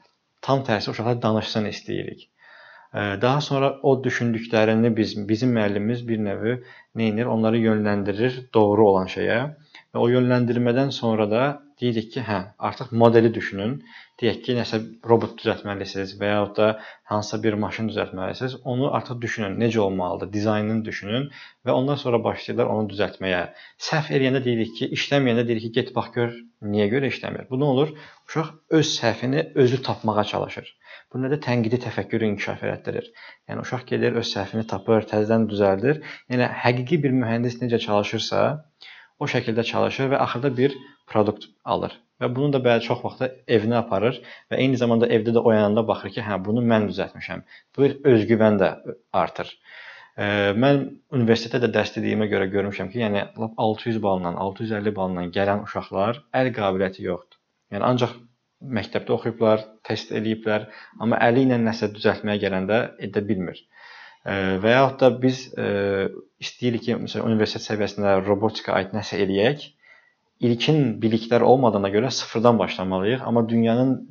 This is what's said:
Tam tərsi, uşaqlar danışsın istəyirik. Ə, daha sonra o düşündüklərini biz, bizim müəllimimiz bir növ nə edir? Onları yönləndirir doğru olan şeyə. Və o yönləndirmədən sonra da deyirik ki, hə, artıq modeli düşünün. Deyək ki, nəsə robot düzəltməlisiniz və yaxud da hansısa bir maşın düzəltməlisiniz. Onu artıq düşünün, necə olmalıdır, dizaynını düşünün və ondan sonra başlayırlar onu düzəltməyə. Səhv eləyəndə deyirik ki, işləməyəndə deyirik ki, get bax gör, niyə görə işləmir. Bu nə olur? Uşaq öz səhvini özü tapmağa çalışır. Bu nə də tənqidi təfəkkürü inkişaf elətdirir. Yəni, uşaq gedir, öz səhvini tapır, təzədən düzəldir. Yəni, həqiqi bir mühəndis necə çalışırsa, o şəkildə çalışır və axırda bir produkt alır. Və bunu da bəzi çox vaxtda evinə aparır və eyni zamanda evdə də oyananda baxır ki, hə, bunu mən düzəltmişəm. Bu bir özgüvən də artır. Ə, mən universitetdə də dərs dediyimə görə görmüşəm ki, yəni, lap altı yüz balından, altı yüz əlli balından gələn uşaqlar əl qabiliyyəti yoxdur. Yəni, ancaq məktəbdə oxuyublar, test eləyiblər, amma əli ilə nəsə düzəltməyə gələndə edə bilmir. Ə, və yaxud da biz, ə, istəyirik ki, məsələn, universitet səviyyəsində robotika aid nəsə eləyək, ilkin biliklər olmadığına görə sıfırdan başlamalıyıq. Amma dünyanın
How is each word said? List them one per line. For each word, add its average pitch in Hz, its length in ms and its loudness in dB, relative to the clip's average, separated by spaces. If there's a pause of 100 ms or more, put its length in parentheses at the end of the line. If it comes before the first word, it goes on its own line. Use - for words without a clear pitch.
(420)
Tam 139 220 0
tərsi, 104 260 -2
uşaqlar 120 320 -2
danışsın 110 460 0
istəyirik. - 580 -8 (580)
Ə, 101 360 -4
daha 135 220 2
sonra 139 340 0
o 143 220 2
düşündüklərini 113 960 2
biz, 101 260 0
bizim 110 320 0
müəllimimiz 107 540 0
bir 110 180 -2
növ 101 240 -4 (460)
nə 110 180 0
edir? 117 160 -2
Onları 113 320 2
yönləndirir 107 920 0
doğru 104 360 6
olan 95 240 2
şeyə. 95 280 0 (480)
Və 117 120 -6
o 117 80 4
yönləndirmədən 123 840 2
sonra 110 360 0
da 113 160 2 (300)
deyirik 113 380 -2
ki, 135 120 -6
hə, 104 140 -2 (180)
artıq 110 360 -6
modeli 117 400 6
düşünün. 107 440 -4 (380)
Deyək 110 260 -2
ki, 127 160 -2
nəsə 113 220 -2 (240)
robot 113 340 2
düzəltməlisiniz 98 800 -4
və 101 140 -2
yaxud 104 260 0
da 107 120 6 (340)
hansısa 104 400 -4
bir 107 180 0
maşın 107 300 -4
düzəltməlisiniz. 98 720 -6
Onu 131 320 -2
artıq 120 260 -6
düşünün, 104 400 -6
necə 113 240 2
olmalıdır, 90 480 -2
dizaynını 107 520 0
düşünün 110 440 -6 (320)
və 131 160 0
ondan 135 240 0
sonra 117 240 0
başlayırlar 113 480 -2
onu 107 160 -2
düzəltməyə. 95 540 -2 (340)
Səhv 156 320 -4
eləyəndə 135 360 2
deyirik 113 280 0
ki, - 160 -6
işləməyəndə 131 560 2
deyirik 117 240 -2
ki, 113 40 -8
get 131 220 -2
bax 113 220 -4
gör, 120 160 0 (300)
niyə 104 260 0
görə 127 240 0
işləmir. - 380 -8
Bu 127 100 -2
nə 147 80 2
olur? 143 240 2 (300)
Uşaq - 340 -6 (140)
öz 160 180 4
səhvini 127 640 -2
özü 127 320 2
tapmağa 104 400 -2
çalışır. 98 480 -6 (400)
Bu 127 80 -6
nə 131 80 -4
də 147 120 -2
tənqidi 123 440 0
təfəkkürü 110 480 -2
inkişaf 101 320 -6
elətdirir. - 480 -6 (320)
Yəni, 110 180 -8
uşaq 123 240 -8
gedir, 117 300 0
öz 113 160 -2
səhvini 107 340 -4
tapır, 107 460 2
təzədən 107 360 2
düzəldir. 101 520 2 (320)
Yəni, 123 160 2 (160)
həqiqi 127 400 0
bir 131 80 2
mühəndis 120 480 0
necə 113 240 0
çalışırsa, 104 580 0 (720)
o 147 140 -4
şəkildə 117 360 0
çalışır 110 480 0
və 135 120 2
axırda 127 280 -2
bir 131 220 2 (300)
produkt 104 420 0 (160)
alır. 92 320 -2 (200)
Və 123 180 -2
bunu 139 200 0
da 135 120 2
bəzi 117 240 4
çox 123 160 -2
vaxtda 131 240 -4 (160)
evinə 117 380 2
aparır 101 360 0 (300)
və 117 120 -2
eyni 131 200 2
zamanda 117 280 4
evdə 113 280 2
də 117 60 4
oyananda 107 440 4
baxır 101 280 -4
ki, 123 100 -6
hə, 104 200 -4
bunu 110 200 0
mən 110 260 4
düzəltmişəm. 92 520 -8 (340)
Bu 131 80 4
bir 135 120 2 (160)
özgüvən 107 480 6
də 85 100 4 (420)
artır. 87 400 -2 (640)
Ə, 104 140 -4 (280)
mən 139 240 4 (320)
universitetdə 117 540 2
də 104 80 -2
dərs 107 220 0
dediyimə 107 360 -2
görə 98 160 0
görmüşəm 98 440 -2
ki, 120 120 -4
yəni, 101 220 -2 (100)
lap 110 240 -8
altı 110 300 -2
yüz 110 120 -2
balından, 90 380 -2
altı 98 240 -6
yüz 110 140 -4
əlli 101 180 -2
balından 92 360 -4
gələn 101 340 0
uşaqlar 98 560 -4 (180)
əl 127 160 0
qabiliyyəti 95 480 -2
yoxdur. - 360 -8 (320)
Yəni, 101 120 -2
ancaq 123 320 0 (460)
məktəbdə 117 500 -4
oxuyublar, 113 540 2 (180)
test - 320 -6
eləyiblər, 110 540 -2 (260)
amma 113 240 0
əli 120 240 4
ilə 123 160 2
nəsə 110 320 -2
düzəltməyə 104 480 0
gələndə 98 400 0 (240)
edə 104 240 -2
bilmir. 92 320 -4 (640)
Ə, 95 400 0
və 113 80 6
yaxud 131 320 4
da 127 160 8
biz, 127 320 0
ə, 110 160 -4 (720)
istəyirik 120 480 -2
ki, 113 160 2
məsələn, - 240 -4
universitet 107 400 0
səviyyəsində 101 560 0
robotika 104 560 0
aid 95 160 -6
nəsə 101 240 -4
eləyək, 101 480 2 (720)
ilkin 120 600 2
biliklər 113 400 2
olmadığına 107 500 2
görə 110 200 0
sıfırdan 117 480 2
başlamalıyıq. 95 640 -2
Amma 117 240 0
dünyanın 117 440 2 (180)